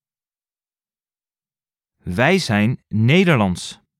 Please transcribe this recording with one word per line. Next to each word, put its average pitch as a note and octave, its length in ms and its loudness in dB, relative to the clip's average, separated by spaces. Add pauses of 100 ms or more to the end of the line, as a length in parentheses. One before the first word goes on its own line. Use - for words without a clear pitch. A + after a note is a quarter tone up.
(2000)
Wij B2+ 340 0
zijn G#2+ 500 -2
Nederlands. A#2 920 0 (220)